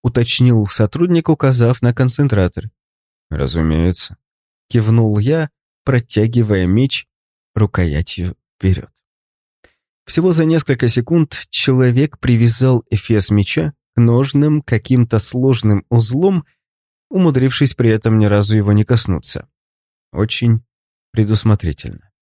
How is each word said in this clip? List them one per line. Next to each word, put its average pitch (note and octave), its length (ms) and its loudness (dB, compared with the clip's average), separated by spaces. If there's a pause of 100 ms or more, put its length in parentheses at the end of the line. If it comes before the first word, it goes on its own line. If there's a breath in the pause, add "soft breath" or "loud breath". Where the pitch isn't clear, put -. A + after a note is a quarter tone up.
уточнил A#2+ 640 0
сотрудник, E3+ 600 -2
указав B2+ 520 0
на A#2+ 120 0
концентратор. B2 760 -2 (600)
«Разумеется», D#2+ 880 -2 (520)
кивнул A2+ 480 0
я, C#3+ 320 -2 (360)
протягивая A2+ 800 0
меч A#2 400 -2 (480)
рукоятью F2+ 800 -2 (200)
вперёд. - 380 -4 (1120 soft breath)
Всего F3 260 0
за D#3+ 140 2
несколько C#3 440 0
секунд D3+ 600 -2
человек B2+ 680 0
привязал A#2+ 680 2
эфес G#2 400 -2
меча G#2 440 0 (220)
к B2 40 0
ножным C#3 600 2
каким-то A#2 580 0
сложным A#2 680 0
узлом, D3 560 0 (640)
умудрившись C3+ 640 0
при A#2 160 0
этом A2 300 2
ни G#2+ 60 4
разу G#2 320 2
его G#2 160 2
не G#2+ 100 4
коснуться. - 640 -4 (640)
Очень A2+ 520 -2 (480)
предусмотрительно. G#2+ 1000 -2 (100)